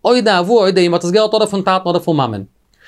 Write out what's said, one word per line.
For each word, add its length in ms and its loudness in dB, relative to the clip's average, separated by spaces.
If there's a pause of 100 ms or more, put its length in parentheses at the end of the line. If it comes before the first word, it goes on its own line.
אוי 160 2
דא 180 0
אבו, 220 2
אוי 120 2
דא 80 2
אימא, 180 2
דאס 120 -4
גייט 240 0
אדער 120 2
פון 160 -4
טאטן 260 -2
אדער 140 -2
פון 140 -2
מאמען. 280 -4 (440)